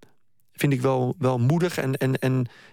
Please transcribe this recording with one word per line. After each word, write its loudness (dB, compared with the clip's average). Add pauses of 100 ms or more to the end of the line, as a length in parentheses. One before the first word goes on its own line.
(540)
vind 0
ik 0
wel, 0
wel 0
moedig. 2
En, -2
en, 0
en 0 (260)